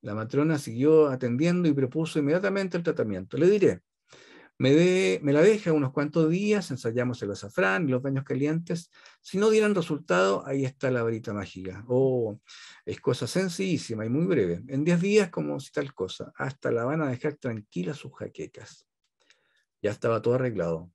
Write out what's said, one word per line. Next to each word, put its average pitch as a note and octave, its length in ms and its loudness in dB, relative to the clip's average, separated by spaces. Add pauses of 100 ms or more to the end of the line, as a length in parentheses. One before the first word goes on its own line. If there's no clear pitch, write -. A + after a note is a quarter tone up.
La G#2+ 120 -10
matrona C#3 460 0
siguió C#3+ 480 4
atendiendo C#3 600 0
y D3+ 60 4
propuso C#3+ 460 -2
inmediatamente F#3 580 0
el E3+ 60 -4
tratamiento. A2 540 -4
"Le D#3+ 120 6
diré, F3+ 320 4 (800)
me B2+ 120 4
de-, F#3 520 4
me C#3+ 100 2
la D3 80 6
deja G3+ 320 4
unos C#3+ 180 2
cuantos D#3 380 0
días, G3+ 420 0
ensayamos B2 520 -2
el G2+ 80 -4
azafrán F3+ 580 -2
y - 20 2
los B2+ 120 0
baños C3+ 200 -2
calientes. D#3 680 -4 (300)
Si - 160 -8
no G#3+ 120 4
dieran G#3+ 260 4
resultado, F3+ 680 0
ahí C#3 180 -2
está C3 280 -2
la A#2+ 120 0
varita A2+ 300 -4
mágica. F#2 540 -8
Oh, B2 520 0 (460)
es - 160 -8
cosa B2+ 260 -2
sencillísima F3 760 -4
y A2+ 40 -4
muy D3 160 0
breve. G#2 420 0
En C#3 180 -4
diez F3 160 2
días, G3+ 280 2
como D3 300 -6
si - 120 -16
tal C#3+ 220 -6
cosa. - 420 -8
Hasta C3+ 360 -6
la A#2 140 -2
van D#3 160 -2
a D3 80 -2
dejar C#3+ 260 -4
tranquila C3+ 600 -6
sus - 180 -16
jaquecas". - 760 -14 (920)
Ya G#2 100 0
estaba A2+ 300 -2
todo A#2+ 140 2
arreglado. F2 600 -4